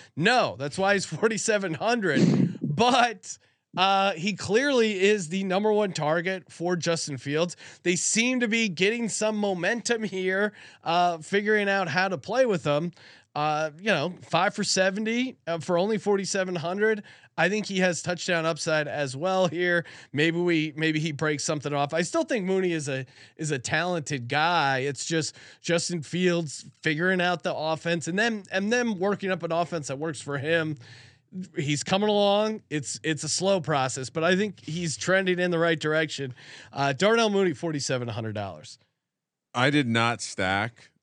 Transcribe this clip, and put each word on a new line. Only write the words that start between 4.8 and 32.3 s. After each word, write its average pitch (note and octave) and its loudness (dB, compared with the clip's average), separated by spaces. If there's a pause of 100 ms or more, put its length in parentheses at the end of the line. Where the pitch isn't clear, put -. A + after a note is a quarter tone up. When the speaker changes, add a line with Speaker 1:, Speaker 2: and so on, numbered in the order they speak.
Speaker 1:
is G3 2
the F#3+ -2
number G3 2
one G#3 2
target E3+ -2
for F3 -2
Justin D#3 -2
Fields. D#3 -2 (260)
They F3+ 2
seem A#3+ 2
to A#3+ 2
be A3+ 2
getting G3+ 0
some G#3+ -2
momentum G#3 -2
here, F#3+ -2 (280)
uh, E3+ 2
figuring G3+ 0
out G3 0
how F3+ 2
to F#3 -2
play A#3+ 0
with F#3+ 0
them. D3+ 0 (440)
Uh, D3+ 0
you G#3 -2
know, E3+ 0
five F#3 0
for G#3 -4
seventy, A3 0 (100)
uh, E3+ -2
for E3+ 0
only G#3 0
forty-seven F#3+ -2
hundred. G3+ 0 (340)
I E3+ 4
think G#3 -2
he F#3+ -4
has F#3 2
touchdown E3+ -2
upside D#3 0
as C3+ -4
well F#3 2
here. F3 0 (260)
Maybe E3 2
we, E3 0
maybe D#3 0
he D#3+ -2
breaks D3+ -2
something D3+ -4
off. C#3+ 0
I E3+ 2
still D#4+ 0
think A3+ -2
Mooney F#3 0
is D#3 -4
a, C3 -4 (320)
is D#3 -4
a C#3 -2
talented D3+ -2
guy. D3 2
It's C#3 -6
just D#3+ -2 (280)
Justin E3+ -2
Fields E3+ -2 (160)
figuring F3 0
out F3 0
the E3 -2
offense D#3+ -2
and F3+ -2
then, A3 0 (100)
and G3 0
then A#3+ 0
working G3 0
up E3+ -2
an E3 -4
offense E3 -2
that C3+ -6
works D#3 -6
for C#3+ -6
him. D#3 0 (800)
He's D3 -2
coming G3+ 2
along. G#3 2